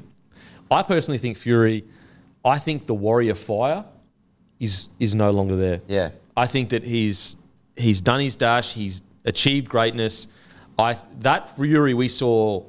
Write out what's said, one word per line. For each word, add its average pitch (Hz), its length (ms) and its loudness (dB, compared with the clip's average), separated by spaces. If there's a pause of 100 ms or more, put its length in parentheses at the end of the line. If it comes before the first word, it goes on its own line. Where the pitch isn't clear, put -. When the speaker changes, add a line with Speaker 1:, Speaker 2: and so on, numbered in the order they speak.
(680)
Speaker 1:
I 160 140 2
personally 156 340 -2
think 113 180 -6
Fury, 113 480 2 (600)
I 135 120 4
think 147 300 -6
the 120 60 -2
Warrior 110 420 2
fire 135 480 -4 (800)
is, 101 260 -6 (120)
is 107 140 0
no 104 180 4
longer 98 260 0
there. 92 320 0
Speaker 2:
Yeah. 92 220 -2 (260)
Speaker 1:
I 120 100 2
think 127 220 -2
that 117 160 -2
he's, 110 500 -2 (400)
he's 110 240 2
done 123 220 2
his 135 160 -4
dash, 120 360 2
he's 95 280 -8 (240)
achieved 139 420 0
greatness. 113 640 -2 (500)
I, 117 160 2 (240)
that 135 380 0
Fury 147 360 2
we 123 140 2
saw 110 600 0